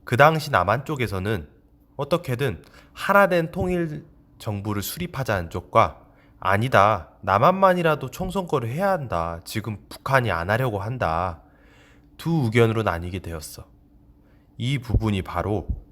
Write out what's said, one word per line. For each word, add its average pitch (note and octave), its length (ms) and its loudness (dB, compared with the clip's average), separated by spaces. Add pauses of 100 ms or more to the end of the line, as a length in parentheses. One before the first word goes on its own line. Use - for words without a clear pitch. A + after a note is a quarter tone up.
그 - 140 -2
당시 D3 340 4
남한 G#2+ 320 2
쪽에서는 G2+ 640 -4 (480)
어떻게든 C3+ 680 -4 (300)
하나된 F#3 600 2
통일 E3+ 540 -4 (320)
정부를 G#2 440 -4
수립하자는 A2+ 680 -4
쪽과 F#2 520 0 (400)
"아니다, G2+ 720 4 (100)
남한만이라도 D#3+ 920 2
총선거를 F3 580 -4
해야 F3+ 220 -4
한다, F2 540 -4
지금 G#2+ 320 -8 (100)
북한이 B2+ 420 0
안 F2 200 -2
하려고 A2+ 300 0
한다." F2+ 640 -4 (760)
두 E3 260 -2
의견으로 A2+ 400 2
나뉘게 F2 360 -4
되었어. E2 460 -14 (920)
이 B2+ 200 -4
부분이 G#2 440 0
바로 F2+ 460 -4 (240)